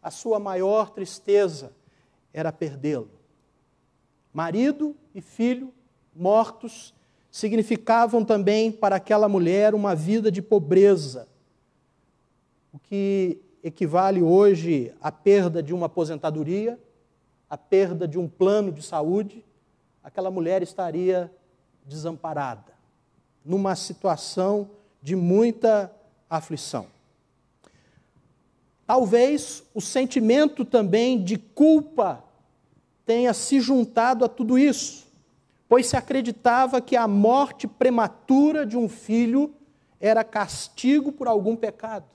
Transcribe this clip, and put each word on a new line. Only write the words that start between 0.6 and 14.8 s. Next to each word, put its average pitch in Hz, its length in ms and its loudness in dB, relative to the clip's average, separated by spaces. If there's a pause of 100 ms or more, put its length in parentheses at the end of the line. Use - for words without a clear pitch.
tristeza 185 800 -2 (600)
era 160 180 -6
perdê-lo. 139 600 -6 (1200)
Marido 269 640 -4 (180)
e 196 60 -16
filho 247 520 -4 (400)
mortos 214 800 -2 (380)
significavam 226 960 0
também 214 480 0
para 202 240 0
aquela 208 320 2
mulher 202 480 2
uma 202 180 -2
vida 202 380 0
de 185 100 -6
pobreza, 165 840 2 (1400)
o 143 80 -20
que 196 600 -4 (220)
equivale 180 580 0
hoje 170 800 2